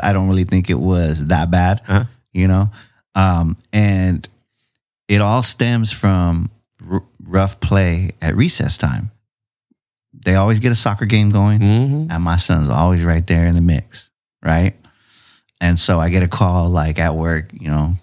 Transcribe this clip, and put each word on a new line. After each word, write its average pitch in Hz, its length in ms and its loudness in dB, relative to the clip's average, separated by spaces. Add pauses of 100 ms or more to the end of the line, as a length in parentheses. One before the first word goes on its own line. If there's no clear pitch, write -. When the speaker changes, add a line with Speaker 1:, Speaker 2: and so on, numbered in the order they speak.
Speaker 1:
I 101 100 0
don't 95 140 2
really 95 160 2
think 92 280 0
it 76 100 0
was 80 460 0
that 82 220 0
bad, 90 380 2
Speaker 2:
Uh-huh. 98 180 0 (280)
Speaker 1:
you 92 160 0
know? 95 200 2 (460)
Um, 87 420 0 (160)
and 92 560 0 (800)
it 104 140 2
all 110 240 0
stems 117 480 -2
from 87 580 0 (400)
r-, 95 140 -4 (180)
rough 95 380 -2
play 92 500 0 (100)
at 82 140 -2
recess 101 420 0
time. 71 360 -4 (1000)
They - 220 -2
always 107 240 2
get 120 140 0
a - 20 0
soccer 110 320 -2
game 107 240 2
going, 104 300 2
Speaker 2:
Mm-hmm. 139 500 0
Speaker 1:
and 82 140 -4
my 85 120 0
son's 80 320 0
always 85 360 2
right 85 200 2
there 85 220 2
in 85 80 2
the 85 60 2
mix, - 500 -2 (340)
right? 82 300 0 (880)
And 87 180 0
so 87 220 0
I 82 100 0
get 90 140 2
a 87 40 -2
call, 87 420 0
like, 80 280 -2
at 82 160 0
work, 80 380 -4
you - 160 -12
know, 76 240 -2 (100)